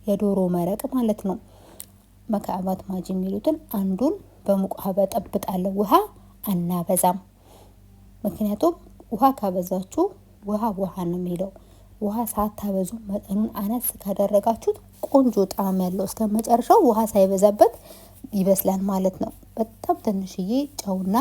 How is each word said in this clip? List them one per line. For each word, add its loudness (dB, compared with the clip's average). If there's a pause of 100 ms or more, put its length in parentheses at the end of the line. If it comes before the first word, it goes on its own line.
የዶሮ 0 (100)
መረቅ -2
ማለት -2
ነው። -4 (880)
መካባት -4
ማጂ -8
የሚሉትን -2 (180)
አንዱን 0 (280)
በሙቅ 0
ውሃ -8
በጠብጣለሁ። -2
ውሃ 0 (500)
አናበዛም፣ 0 (1040)
ምክንያቱም 0 (360)
ውሃ -4 (100)
ካበዛችሁ -2 (380)
ውሃ -4 (100)
ውሃ -4
ነው -2
የሚለው። -4 (500)
ውሃ -4 (100)
ሳታበዙ -4 (140)
መጠኑን -4
አነስ -2 (120)
ካደረጋችሁት 0 (260)
ቆንጆ 4 (140)
ጣዕም 0
ያለው -2
እስከ -2
መጨረሻው 4
ውሃ 4
ሳይበዛበት 6 (600)
ይበስላል 2
ማለት 0
ነው። -6 (220)
በጣም -4
ትንሽዬ -4 (260)
ጨውና -2